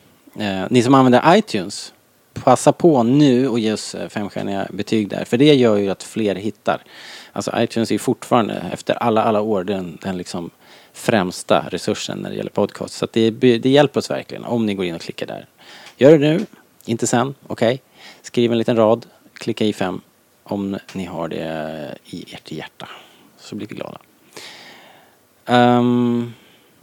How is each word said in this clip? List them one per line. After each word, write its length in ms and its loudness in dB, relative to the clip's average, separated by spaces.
Eh, 300 -4
ni 140 4
som 100 4
använder 440 6
iTunes, 560 -4
passa 380 2
på 320 4
nu 440 4
och 120 -2
ge 140 0
oss, 220 -8
eh, 140 -10
femstjärniga 640 -8
betyg 380 -2
där. 160 -6
För 120 -2
det 180 8
gör 220 4
ju 120 0
att 140 -6
fler 320 -2
hittar. 480 -4
Alltså, 240 -6
iTunes 360 -2
är 60 0
fortfarande, 760 -2
efter 200 -4
alla, 200 0
alla 180 0
år, 220 -2
den, 380 -8
den 160 -6
liksom 320 -10
främsta 760 -2
resursen 480 -6
när 120 -10
det 60 -10
gäller 160 -8
podcast. 420 -4
Så 120 -6
att 80 -8
det, 180 2
det 380 2
hjälper 300 4
oss 120 -4
verkligen 340 -10
om 200 -2
ni 80 -2
går 120 -4
in 100 -6
och 60 -12
klickar 260 -10
där. 180 -12
Gör 140 10
det 60 10
nu, 280 2
inte 220 -2
sen, 280 0
okej? 340 -2
Skriv 300 0
en 60 0
liten 180 0
rad, 300 4
klicka 320 -4
i 80 0
fem 280 -6
om 340 -6
ni 120 -8
har 220 -8
det 800 -10
i 300 -18
ert 160 -18
hjärta. 360 -16
Så 160 -16
blir 120 -12
vi 80 -16
glada. 220 -14
Ehm, 880 2